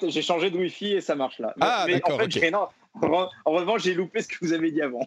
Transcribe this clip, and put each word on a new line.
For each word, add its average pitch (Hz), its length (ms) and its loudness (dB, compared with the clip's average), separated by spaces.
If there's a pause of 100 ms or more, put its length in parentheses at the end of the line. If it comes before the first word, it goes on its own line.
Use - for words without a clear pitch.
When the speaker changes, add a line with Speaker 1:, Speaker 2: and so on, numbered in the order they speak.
Speaker 1:
J'ai 156 140 0
changé 175 280 2
de 170 60 -2
Wi-Fi 190 380 -2
et 185 60 2
ça 156 140 -2
marche 135 240 -4
là. 113 220 -4
Speaker 2:
Ah, 202 260 2
Speaker 1:
Mais 180 80 2
Speaker 2:
d'accord, 160 220 2
Speaker 1:
en - 20 0
fait, 220 60 2
Speaker 2:
ok. 190 60 -2
Speaker 1:
j'ai, 165 200 2
non, 190 160 0 (360)
en 160 60 4
re-, 175 200 2 (160)
en 156 80 2
revanche, 180 300 2
j'ai 180 120 2
loupé 185 280 -2
ce - 60 -10
que - 120 -12
vous 170 120 0
avez 165 180 0
dit 151 100 -2
avant. 127 260 -2